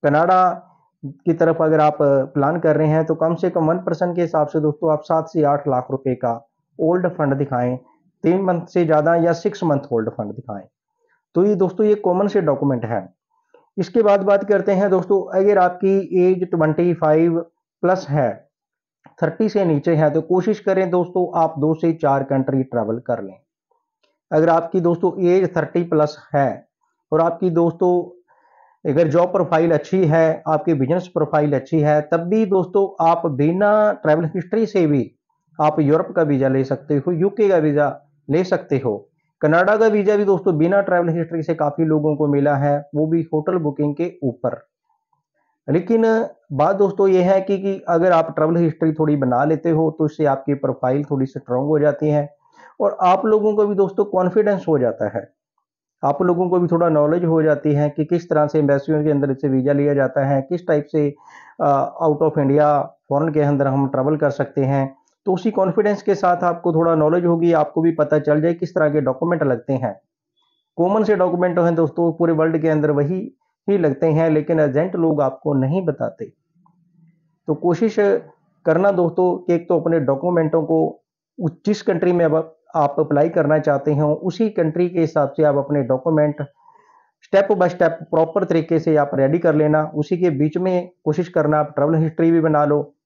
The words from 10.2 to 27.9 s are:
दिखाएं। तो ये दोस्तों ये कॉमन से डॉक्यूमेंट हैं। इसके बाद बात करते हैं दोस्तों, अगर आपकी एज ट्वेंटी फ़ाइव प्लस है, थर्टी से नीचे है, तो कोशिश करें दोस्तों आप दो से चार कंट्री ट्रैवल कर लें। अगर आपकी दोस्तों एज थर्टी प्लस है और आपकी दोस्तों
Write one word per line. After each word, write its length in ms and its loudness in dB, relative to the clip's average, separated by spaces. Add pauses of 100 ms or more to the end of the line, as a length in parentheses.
दिखाएं। 300 -14 (680)
तो 100 2
ये 100 2
दोस्तों 320 0
ये 80 4
कॉमन 320 0
से 140 0
डॉक्यूमेंट 440 0
हैं। 240 -6 (720)
इसके 240 0
बाद 200 4
बात 220 2
करते 280 0
हैं 180 2
दोस्तों, 320 0 (160)
अगर 200 4
आपकी 400 2 (240)
एज 280 0
ट्वेंटी 440 0
फ़ाइव 500 2 (380)
प्लस 280 0
है, 380 -2 (720)
थर्टी 260 -2
से 160 0
नीचे 300 0
है, 160 2
तो 100 0
कोशिश 400 -2
करें 300 0
दोस्तों 360 -2 (140)
आप 180 0
दो 160 0
से 180 0
चार 300 0
कंट्री 400 -2
ट्रैवल 360 -4
कर 240 -6
लें। 120 -16 (960)
अगर 180 2
आपकी 320 0
दोस्तों 320 0 (100)
एज 340 2
थर्टी 260 -2
प्लस 340 0 (180)
है 340 -2 (440)
और 80 2
आपकी 300 0
दोस्तों 680 0 (680)